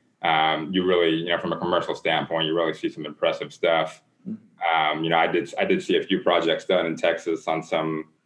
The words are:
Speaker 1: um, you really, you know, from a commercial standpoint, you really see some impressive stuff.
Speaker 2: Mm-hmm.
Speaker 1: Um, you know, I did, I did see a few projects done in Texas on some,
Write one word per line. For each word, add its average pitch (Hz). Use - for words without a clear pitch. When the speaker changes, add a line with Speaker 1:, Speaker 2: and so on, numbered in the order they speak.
Speaker 1:
um, 78
you 90
really, 87
you 82
know, 85
from 85
a 82
commercial 87
standpoint, 80
you 80
really 82
see 82
some 78
impressive 78
stuff. 80
Speaker 2:
Mm-hmm. 82
Speaker 1:
Um, 80
you 82
know, 82
I 85
did, 85
I 98
did 95
see 90
a -
few 95
projects 85
done 87
in 82
Texas 82
on 80
some, 78